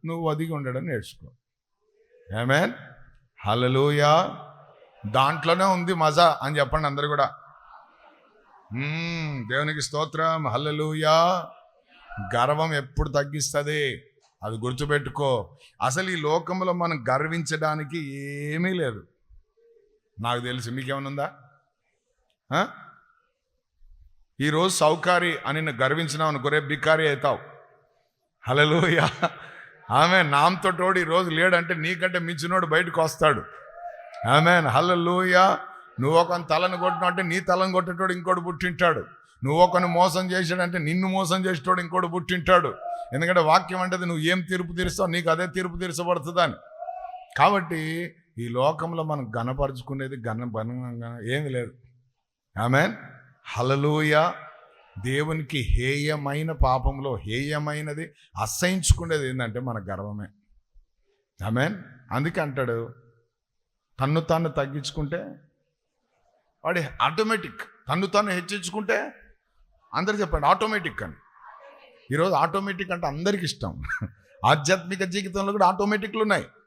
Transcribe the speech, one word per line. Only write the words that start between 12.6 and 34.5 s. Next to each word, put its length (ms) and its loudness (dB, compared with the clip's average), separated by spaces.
ఎప్పుడు 340 -2
తగ్గిస్తది? 840 -2
అది 140 -6
గుర్తుపెట్టుకో. 1000 -2
అసలు 280 0
ఈ 60 -2
లోకంలో 560 0
మనం 380 -2
గర్వించడానికి 1040 -2
ఏమీ 200 -2
లేదు 340 -4
నాకు 200 0
తెలిసి. 300 -6
మీకేమైనా 380 -6
ఉందా? 240 -6
ఆ? 160 0
ఈరోజు 340 2
సౌకారి 720 2
అని 160 -2
నిన్ను 220 -2
గర్వించినావు 440 0
అనుకో, 200 -2
రేపు 180 2
బికారి 420 2
అవుతావు. 300 0
హల్లెలూయా. 640 4
ఆమేన్. 400 4
నామతో 400 4
తోడు 280 2
ఈరోజు 320 2
లేడంటే 440 2
నీకంటే 440 -2
మించినోడు 480 -2
బయటకు 360 2
వస్తాడు. 400 2
ఆమేన్. 380 6